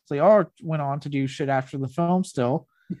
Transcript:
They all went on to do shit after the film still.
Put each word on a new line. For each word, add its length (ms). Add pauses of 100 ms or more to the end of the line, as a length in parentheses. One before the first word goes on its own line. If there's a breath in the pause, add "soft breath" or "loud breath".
They 100
all 260 (180)
went 180
on 200
to 80
do 180
shit 220
after 280
the 120
film 340
still. 460 (300 soft breath)